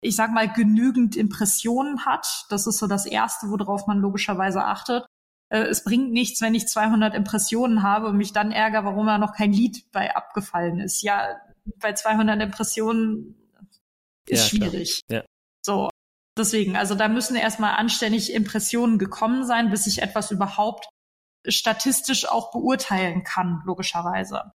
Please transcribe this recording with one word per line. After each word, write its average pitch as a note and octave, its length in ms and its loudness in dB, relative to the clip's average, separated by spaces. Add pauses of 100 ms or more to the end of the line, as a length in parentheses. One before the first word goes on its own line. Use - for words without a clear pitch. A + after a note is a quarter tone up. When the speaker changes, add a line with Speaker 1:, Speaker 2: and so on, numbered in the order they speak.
Speaker 1:
ich G#3 140 0
sag A3 160 2
mal, A3 200 2
genügend A#3 640 4
Impressionen A#3+ 880 0
hat. - 440 -4
Das G3 180 -2
ist G#3+ 100 -2
so G#3+ 100 -2
das G3 180 0
Erste, A3 440 -2
worauf G3+ 380 -2
man G3+ 120 2
logischerweise G3 640 0
achtet. A#3+ 420 -2 (440)
Äh, A3 140 2
es - 200 -2
bringt A#3+ 280 2
nichts, A#3+ 300 0
wenn A3+ 140 2
ich A3+ 120 0
zweihundert G#3+ 480 2
Impressionen A3 680 0
habe G#3 240 2
und G3+ 100 2
mich G3+ 160 0
dann G#3+ 180 0
ärgere, G#3+ 340 2
warum G3+ 220 0
er G#3+ 100 4
noch G#3 160 0
kein G#3 200 4
Lead A3+ 380 2
bei - 240 -2
abgefallen F3 640 -2
ist. - 220 -4
Ja, G3+ 260 0 (520)
bei G#3+ 140 -4
zweihundert G#3+ 480 2
Impressionen A3 920 -2 (920)
ist G#2+ 240 2
Speaker 2:
Ja, - 80 0
klar. - 100 0
Speaker 1:
schwierig. - 400 -6
Speaker 2:
Ja. A2+ 140 -4 (420)
Speaker 1:
So, G3 240 -2 (480)
deswegen, G#3 380 0
also G3+ 200 0
da G#3+ 120 2
müssen A#3+ 280 0
erstmal A3 400 0
anständig A3+ 580 0
Impressionen A3 680 2
gekommen A3+ 460 0
sein, A#3 240 2
bis G3 180 0
ich G3 140 0
etwas G#3 300 -2
überhaupt G#3 560 -2 (600)
statistisch - 800 0
auch - 240 -2
beurteilen G3 720 0
kann, F3 420 -2
logischerweise. F#3 920 -4